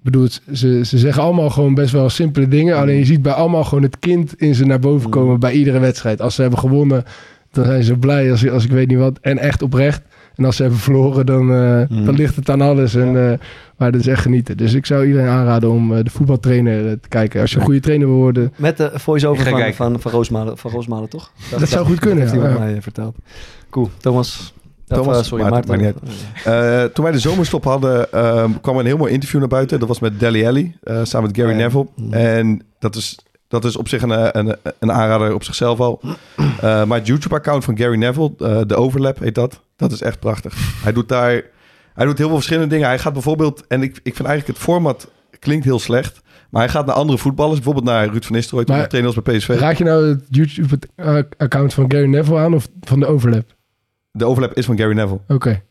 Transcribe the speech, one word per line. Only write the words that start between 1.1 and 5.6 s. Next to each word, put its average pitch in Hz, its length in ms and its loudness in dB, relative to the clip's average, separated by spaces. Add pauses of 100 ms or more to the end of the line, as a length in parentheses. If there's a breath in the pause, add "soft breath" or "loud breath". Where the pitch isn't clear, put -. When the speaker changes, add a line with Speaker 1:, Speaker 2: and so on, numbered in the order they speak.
Speaker 1:
allemaal 165 280 2
gewoon 139 240 2
best 135 180 0
wel 135 160 2
simpele 143 400 0
dingen. 156 260 4
Speaker 2:
Mm. 143 80 2
Speaker 1:
Alleen 143 160 2
je 139 60 4
ziet 143 180 4
bij 139 100 2
allemaal 165 320 0
gewoon 139 200 0
het 135 140 -2
kind 175 420 0
in 147 140 2
ze 131 100 4
naar 135 140 2
boven 139 280 2
Speaker 2:
Mm. 110 60 -4
Speaker 1:
komen 127 280 2
bij 123 120 0
iedere 139 260 2